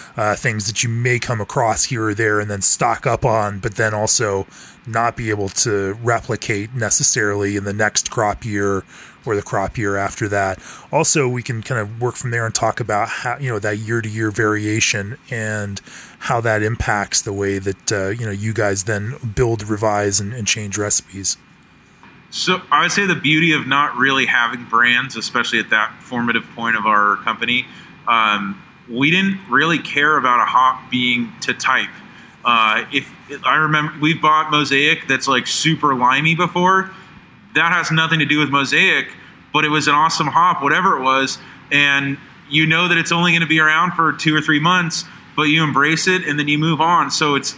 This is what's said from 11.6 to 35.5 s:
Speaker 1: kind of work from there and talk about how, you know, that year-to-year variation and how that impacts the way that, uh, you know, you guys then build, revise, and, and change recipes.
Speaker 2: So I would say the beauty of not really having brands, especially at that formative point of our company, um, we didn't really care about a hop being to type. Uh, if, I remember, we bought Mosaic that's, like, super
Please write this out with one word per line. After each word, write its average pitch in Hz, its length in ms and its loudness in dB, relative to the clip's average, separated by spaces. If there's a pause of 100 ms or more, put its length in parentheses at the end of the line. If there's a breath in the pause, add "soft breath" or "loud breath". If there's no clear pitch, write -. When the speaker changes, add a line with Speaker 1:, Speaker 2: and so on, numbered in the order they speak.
Speaker 1:
kind 123 180 -4
of 110 200 -8
work 120 160 -2
from 120 160 -6
there 117 120 -2
and 110 80 -4
talk - 280 -2
about 107 280 -2
how, 127 300 -6
you 135 100 -6
know, 107 120 -2
that 107 180 -4
year-to-year 110 540 -4
variation 107 840 -2 (140)
and 107 500 -6 (380 loud breath)
how 120 220 -2
that 110 240 0
impacts 110 580 -2
the 107 100 -6
way 98 280 -2
that, 98 320 -4
uh, 95 160 -2
you 113 180 -6
know, 104 60 -6
you 107 200 -4
guys 101 320 0
then 107 300 -4 (220)
build, 117 320 0
revise, 104 500 0
and, 101 140 -4
and 110 160 -6
change 101 280 -4
recipes. 101 600 -4 (920)
Speaker 2:
So 180 300 -2 (120)
I 151 100 4
would 170 80 2
say 202 160 0
the 175 80 2
beauty 156 380 2
of 127 160 -2
not 143 280 0
really 131 300 2
having 120 380 0
brands, 120 500 2
especially 113 460 -2
at 98 100 -6
that 110 300 0
formative 117 440 -2 (120)
point 117 180 -2
of 104 120 -2
our 104 320 4
company, 117 480 -2 (420 loud breath)
um, 104 520 0 (300)
we 135 220 2
didn't 190 260 0 (100)
really 135 300 4
care 147 380 0
about 123 240 2
a 107 60 2
hop 127 440 2
being 123 400 0 (120)
to 127 120 -4
type. 120 360 -2 (540 loud breath)
Uh, 113 480 2
if, 139 160 -4 (360)
I 131 100 2
remember, 151 460 0
we 156 140 2
bought 156 360 2
Mosaic 147 560 2
that's, 135 220 0
like, 123 180 2
super 151 480 0